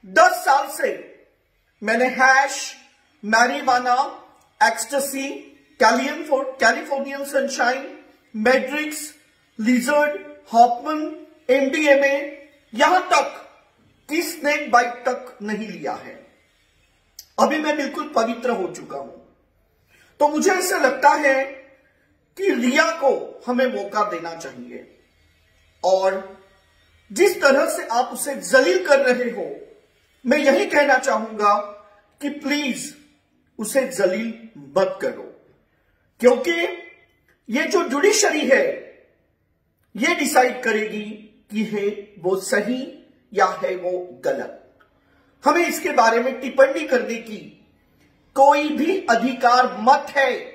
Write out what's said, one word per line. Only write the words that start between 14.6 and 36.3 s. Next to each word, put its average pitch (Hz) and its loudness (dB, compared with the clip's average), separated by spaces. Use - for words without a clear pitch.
बाइट 240 2
तक - -6
नहीं 208 -6
लिया 151 -8
है। - -16
अभी 311 2
मैं 302 -2
बिल्कुल 285 -8
पवित्र 233 -2
हो 190 -4
चुका - -14
हूं। - -16
तो 294 4
मुझे 302 2
ऐसा 370 0
लगता 285 4
है 285 2
कि 381 0
रिया 254 2
को - -2
हमें 247 0
मौका 208 -4
देना 170 -10
चाहिए, 123 -18
और 190 0
जिस 349 2
तरह 285 4
से - -6
आप 240 0
उसे 269 -8
जलील 262 2
कर 277 6
रहे 247 0
हो, 190 -10
मैं 262 2
यही 294 2
कहना 277 2
चाहूंगा 220 0
कि 285 -4
प्लीज 294 -6
उसे 247 -2
जलील 220 -4
मत 190 -2
करो, - -10
क्योंकि 339 2